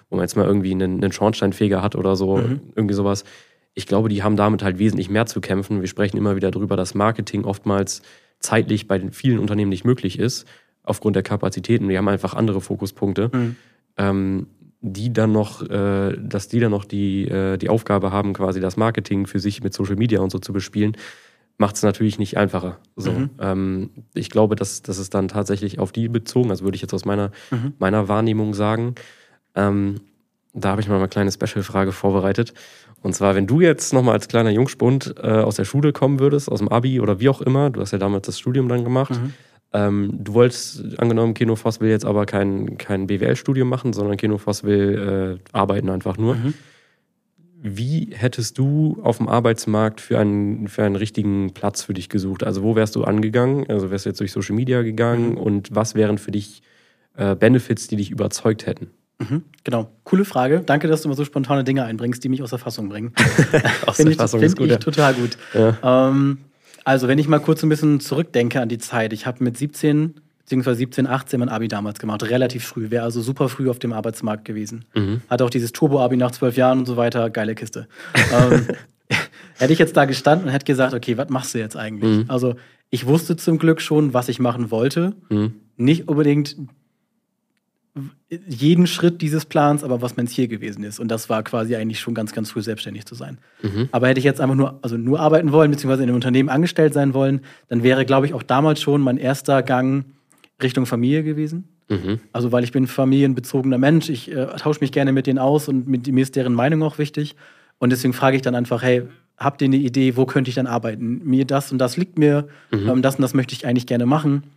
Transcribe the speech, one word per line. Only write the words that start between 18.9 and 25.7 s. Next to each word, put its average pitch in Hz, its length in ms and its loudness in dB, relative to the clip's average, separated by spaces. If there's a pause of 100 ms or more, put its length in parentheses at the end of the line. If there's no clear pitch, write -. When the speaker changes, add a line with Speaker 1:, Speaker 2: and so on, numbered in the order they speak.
Speaker 1:
für 98 140 -4
sich 101 220 -4
mit 98 120 -4
Social 98 220 -2
Media 110 240 2
und 92 100 0
so 92 80 -6
zu 95 140 -10
bespielen, 104 440 -2 (600)
macht's 101 240 -2
natürlich 104 360 0
nicht 101 180 -4
einfacher. 92 420 -2 (160)
So, 95 180 -4
Speaker 2:
Mhm. 135 180 -2 (100)
Speaker 1:
ähm, 95 500 -2 (240)
ich - 160 -6
glaube, 107 260 2
dass, - 260 -6
dass 92 160 -8
es 95 120 -10
dann 95 180 -2
tatsächlich 101 500 -4